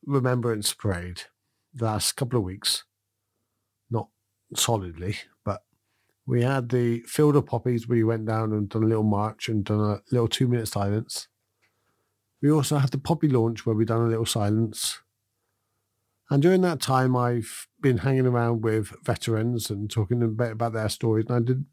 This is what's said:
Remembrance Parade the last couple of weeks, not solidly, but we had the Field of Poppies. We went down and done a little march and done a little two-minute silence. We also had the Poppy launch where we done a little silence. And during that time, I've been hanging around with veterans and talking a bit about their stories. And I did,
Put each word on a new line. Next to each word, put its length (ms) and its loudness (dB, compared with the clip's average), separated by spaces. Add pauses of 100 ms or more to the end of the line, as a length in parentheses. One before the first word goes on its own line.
Remembrance 680 0
Parade 500 -6 (520)
the 120 -4
last 260 -2
couple 260 -2
of 60 0
weeks, 400 -4 (1040)
not 160 -2 (480)
solidly, 640 -2 (280)
but 200 -6 (640)
we 160 0
had 260 0
the 400 0
Field 260 4
of 120 4
Poppies. 420 -2
We 160 4
went 220 0
down 260 0
and 160 -2
done 160 0
a 20 4
little 160 2
march 460 0
and 160 0
done 160 0
a 220 0 (100)
little 160 2
two-minute 400 0
silence. 580 -4 (1120)
We 100 4
also 280 2
had 120 2
the 80 -4
Poppy 300 0
launch 360 0
where 120 0
we 80 4
done 200 0
a 40 2
little 180 0
silence. 720 0 (1300)
And 140 4
during 200 6
that 180 0
time, 340 2
I've 540 -2 (120)
been 180 4
hanging 280 2
around 380 2
with 280 0 (120)
veterans 640 -2
and 180 -6
talking 360 0
a 20 2
bit 240 -2
about 220 -4
their 160 -2
stories. 400 0
And 80 0
I 20 2
did, 340 0